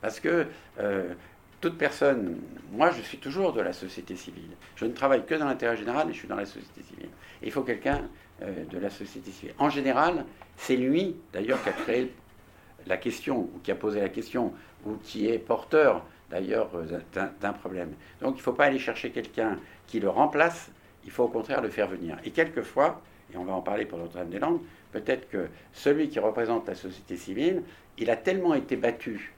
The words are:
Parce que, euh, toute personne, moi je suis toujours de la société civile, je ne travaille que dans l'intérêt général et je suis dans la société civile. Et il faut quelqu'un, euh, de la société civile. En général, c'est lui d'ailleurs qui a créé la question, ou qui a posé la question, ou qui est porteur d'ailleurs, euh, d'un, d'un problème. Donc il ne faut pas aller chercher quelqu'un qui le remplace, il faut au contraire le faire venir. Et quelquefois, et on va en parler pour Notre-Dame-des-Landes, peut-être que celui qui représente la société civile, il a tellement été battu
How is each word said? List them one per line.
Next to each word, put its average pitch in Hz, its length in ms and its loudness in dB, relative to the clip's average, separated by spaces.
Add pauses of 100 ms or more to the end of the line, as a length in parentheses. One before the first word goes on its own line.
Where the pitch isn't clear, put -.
Parce - 180 -4
que, 165 260 2 (340)
euh, 98 340 0 (480)
toute 165 160 -2
personne, 135 600 2 (340)
moi 147 200 6
je 120 100 -4
suis - 160 -12
toujours 165 360 0
de 113 80 0
la 90 120 0
société 95 420 -10
civile, 82 360 -14 (240)
je 113 100 -4
ne 117 60 0
travaille 135 340 4
que 160 100 0
dans 156 100 0
l'intérêt 120 320 0
général 123 320 0
et - 40 -4
je - 40 -8
suis - 100 -14
dans 98 80 -4
la 101 100 -4
société - 380 -16
civile. - 260 -16 (320)
Et - 60 -6
il 110 40 -6
faut 156 120 -2
quelqu'un, 131 380 0 (400)
euh, 92 240 -6
de 90 120 -8
la 98 120 -2
société - 420 -12
civile. - 280 -14
En 147 100 4
général, 143 560 2 (320)
c'est 127 200 2
lui 156 380 2 (180)
d'ailleurs 117 300 0
qui 104 60 2
a 92 40 0
créé 127 400 0 (760)
la 92 100 2
question, 120 420 -2
ou 87 220 -4
qui - 100 -4
a - 40 2
posé 107 240 0
la 98 100 2
question, 117 440 -4 (320)
ou 107 80 -4 (100)
qui 107 240 -2
est 113 100 2
porteur 113 680 6 (240)
d'ailleurs, 101 460 0
euh, 85 240 -4 (140)
d'un, 95 160 -2 (120)
d'un 101 120 0
problème. 90 380 -6 (300)
Donc 131 140 0
il - 20 -14
ne - 60 -16
faut 123 100 2
pas 143 120 6
aller 135 140 4
chercher 120 300 -4
quelqu'un 110 500 -2 (280)
qui 113 120 -2
le 98 100 2
remplace, 147 640 4 (320)
il 101 80 -16
faut 123 120 2
au 120 40 4
contraire 117 340 0
le 110 80 0
faire 101 180 2
venir. 87 360 -6
Et - 80 -8
quelquefois, 160 680 2 (320)
et 90 40 -10
on 90 60 -6
va 95 100 -4
en 92 80 0
parler 104 240 0
pour 87 140 -8
Notre-Dame-des-Landes, 90 640 -2 (320)
peut-être 127 360 -2
que 90 180 -2 (260)
celui 143 340 4
qui 120 120 -2
représente 113 500 2
la 92 60 -4
société 90 420 -10
civile, 151 460 0 (340)
il 113 120 0
a 113 60 6
tellement 185 380 2
été 131 240 2
battu - 600 -2